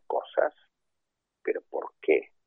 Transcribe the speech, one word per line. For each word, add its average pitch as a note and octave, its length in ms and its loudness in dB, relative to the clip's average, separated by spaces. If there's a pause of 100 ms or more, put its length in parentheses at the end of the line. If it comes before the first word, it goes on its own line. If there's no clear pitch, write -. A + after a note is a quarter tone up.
cosas, - 480 0 (880)
pero - 200 -4
¿por - 380 -8
qué? - 300 2 (160)